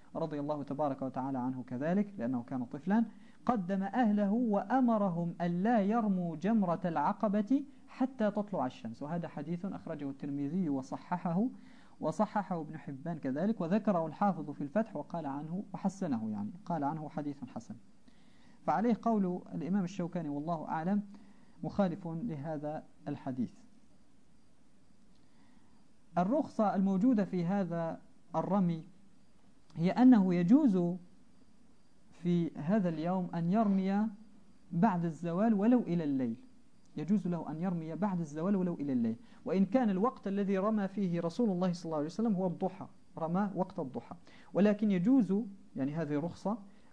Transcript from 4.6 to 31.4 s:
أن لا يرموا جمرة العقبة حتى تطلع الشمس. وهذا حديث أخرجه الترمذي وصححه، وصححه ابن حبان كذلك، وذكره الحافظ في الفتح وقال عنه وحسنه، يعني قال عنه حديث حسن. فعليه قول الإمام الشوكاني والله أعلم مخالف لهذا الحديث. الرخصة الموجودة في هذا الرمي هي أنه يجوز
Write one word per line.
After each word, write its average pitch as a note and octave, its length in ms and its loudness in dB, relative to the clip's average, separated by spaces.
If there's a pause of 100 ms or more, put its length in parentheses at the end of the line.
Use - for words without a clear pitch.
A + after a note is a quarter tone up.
أن F3 220 0
لا A3+ 180 4
يرموا F#3+ 540 0
جمرة F3+ 500 2
العقبة G3+ 800 0 (240)
حتى A3 440 0
تطلع G3 340 -2
الشمس. A#2 380 -8
وهذا E3 240 -4
حديث E3+ 380 -6
أخرجه D3+ 440 -8
الترمذي C#3+ 600 -2
وصححه، E3+ 800 -2 (520)
وصححه F3+ 600 -2
ابن D#3 160 -10
حبان D#3 400 -8
كذلك، D3+ 440 0
وذكره F3 460 2
الحافظ D#3 440 0
في C#3 100 -10
الفتح F3 340 -2
وقال D3+ 300 -6
عنه D#3 380 -6 (100)
وحسنه، D3+ 560 -2
يعني G#2 220 -4 (140)
قال D#3+ 180 -2
عنه D3+ 260 -4
حديث D3 340 -6
حسن. A#2 320 -12 (920)
فعليه G3 360 2
قول F#3+ 400 0 (120)
الإمام F3 300 0
الشوكاني E3+ 460 -4
والله D3+ 380 -4
أعلم F#3 360 0 (600)
مخالف E3+ 440 -2
لهذا D#3 760 -6 (240)
الحديث. C3 460 -6 (2750)
الرخصة G#3 580 2
الموجودة G3 500 4
في F3 200 -2
هذا E3+ 540 -2 (360)
الرمي E3 480 2 (920)
هي E3+ 160 2
أنه A3 420 8
يجوز F3+ 640 6 (1120)